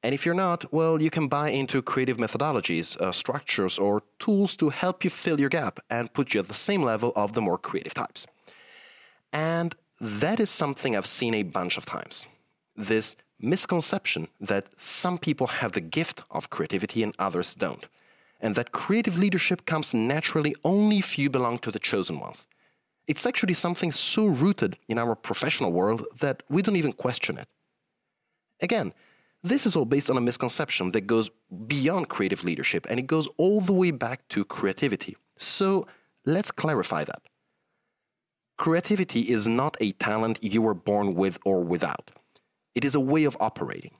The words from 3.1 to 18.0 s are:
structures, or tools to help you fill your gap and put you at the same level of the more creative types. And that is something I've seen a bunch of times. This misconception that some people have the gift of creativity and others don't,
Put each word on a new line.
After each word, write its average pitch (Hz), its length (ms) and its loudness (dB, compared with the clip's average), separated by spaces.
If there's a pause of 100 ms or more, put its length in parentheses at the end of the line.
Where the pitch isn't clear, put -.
structures, 104 680 -2
or 101 240 2 (160)
tools 202 380 2
to 156 120 2
help 180 340 -2
you 185 60 2
fill 160 320 0
your 139 80 4
gap 147 400 -2
and 117 240 -4
put - 220 -2
you 107 60 4
at 92 60 -2
the 101 60 -12
same 196 300 0
level 117 340 2
of 104 160 0
the 117 80 0
more 92 160 2
creative - 380 -6
types. - 320 -6 (1040)
And 165 420 0 (240)
that 120 420 0
is 202 100 2
something 139 440 0
I've 98 120 0
seen 117 260 0
a 107 100 2
bunch 90 360 -2
of - 80 -12
times. - 400 -8 (500)
This 110 400 0 (240)
misconception 165 880 0 (140)
that 98 360 -4
some - 380 -2
people 147 300 -2
have 113 260 -4
the - 80 -2
gift 87 500 -6
of - 200 -6
creativity 101 520 -2
and 104 160 -4
others 90 360 -2
don't, - 340 -6 (540)